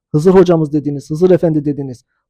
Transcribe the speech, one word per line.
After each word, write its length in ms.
Hızır 220
hocamız 380
dediğiniz, 380
Hızır 200
Efendi 340
dediğiniz, 400